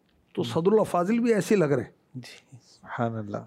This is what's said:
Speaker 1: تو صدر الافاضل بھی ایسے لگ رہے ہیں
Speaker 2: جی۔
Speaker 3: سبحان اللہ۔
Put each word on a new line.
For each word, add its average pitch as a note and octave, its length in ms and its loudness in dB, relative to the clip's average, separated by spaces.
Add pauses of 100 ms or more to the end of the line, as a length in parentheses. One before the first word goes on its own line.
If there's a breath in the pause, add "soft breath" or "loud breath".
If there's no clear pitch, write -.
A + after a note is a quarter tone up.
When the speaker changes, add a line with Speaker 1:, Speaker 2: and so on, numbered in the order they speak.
(340)
Speaker 1:
تو F#3 80 -4
صدر E3 300 0
الافاضل G3 460 2
بھی A#3 160 2
ایسے G#3 220 2
لگ F3 80 4
رہے C#3 180 2
ہیں - 80 -10 (240)
Speaker 2:
جی۔ - 420 -18 (240)
Speaker 3:
سبحان A#2 340 -6
اللہ۔ G#2+ 220 -8 (100)